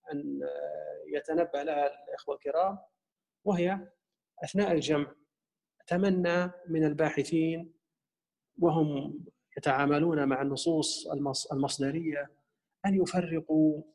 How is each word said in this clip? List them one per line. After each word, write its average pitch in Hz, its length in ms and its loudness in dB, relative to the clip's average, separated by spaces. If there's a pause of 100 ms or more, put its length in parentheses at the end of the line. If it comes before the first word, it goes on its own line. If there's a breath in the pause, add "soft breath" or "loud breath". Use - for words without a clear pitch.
(120)
أن 143 280 -6 (720)
يتنبه 156 480 -2
لها 143 460 -2
الإخوة - 260 -8
الكرام، 175 440 -2 (680)
وهي 185 440 0 (560)
أثناء 190 280 0
الجمع 147 420 0 (680)
أتمنى 180 720 2 (180)
من 160 160 2
الباحثين 160 920 0 (840)
وهم 151 680 2 (320)
يتعاملون 143 720 2
مع 135 140 0
النصوص 143 680 -2
المص-، 139 440 -4
المصدرية 143 760 -2 (560)
أن 196 80 4
يفرقوا 165 880 2 (120)